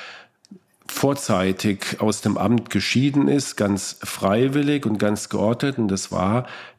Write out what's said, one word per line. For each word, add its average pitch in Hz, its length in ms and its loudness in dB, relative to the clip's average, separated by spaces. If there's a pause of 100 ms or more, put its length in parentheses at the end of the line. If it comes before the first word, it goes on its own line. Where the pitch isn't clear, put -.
(880)
vorzeitig 98 1120 0
aus 107 220 0
dem 101 160 0
Amt 113 320 2
geschieden 139 580 2
ist, 139 300 0
ganz 101 440 -2
freiwillig 135 840 0
und 107 140 0
ganz 104 280 0
geordnet. 120 500 0
Und 107 120 0
das 95 240 -4
war 101 340 0 (320)